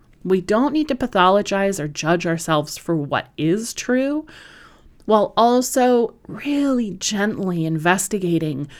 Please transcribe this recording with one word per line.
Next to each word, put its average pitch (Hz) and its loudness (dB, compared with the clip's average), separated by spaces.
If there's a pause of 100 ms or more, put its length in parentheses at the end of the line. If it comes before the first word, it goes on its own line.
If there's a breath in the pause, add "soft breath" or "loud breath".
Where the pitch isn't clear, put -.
(260)
We 185 2
don't 233 2
need 302 0
to 262 0
pathologize 196 2
or 147 -4
judge 170 0
ourselves 160 -2
for 170 -2
what 143 -4
is 190 0
true, 269 -2 (800 loud breath)
while 208 2
also 247 2 (120)
really 269 -2
gently 190 -2
investigating 160 0 (120 loud breath)